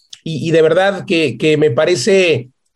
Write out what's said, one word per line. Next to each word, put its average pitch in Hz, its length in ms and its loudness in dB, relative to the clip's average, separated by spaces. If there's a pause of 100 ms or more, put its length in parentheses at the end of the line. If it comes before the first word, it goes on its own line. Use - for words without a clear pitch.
(240)
y, 160 240 -8
y 165 40 -2
de 160 100 4
verdad 175 420 0
que, 151 320 -2
que 156 200 0
me 147 160 2
parece 160 760 0 (260)